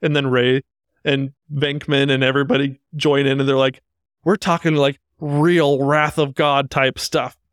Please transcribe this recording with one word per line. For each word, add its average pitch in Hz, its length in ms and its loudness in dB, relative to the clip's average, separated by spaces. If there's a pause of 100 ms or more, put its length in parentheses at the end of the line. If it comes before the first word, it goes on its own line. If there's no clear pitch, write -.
And 151 140 0
then 139 120 0
Ray 127 340 2 (420)
and 139 280 -2 (240)
Venkman 143 560 0
and 135 120 0
everybody 139 560 0 (160)
join 143 300 0
in, 135 140 0
and 139 100 0
they're 135 80 2
like, 135 240 -2 (420)
"We're 190 120 2
talking, 170 400 -2
like, 139 240 0 (200)
real 147 640 2
wrath 151 360 0
of 139 160 -2
God 139 340 0
type 135 300 -2
stuff. - 360 -4 (180)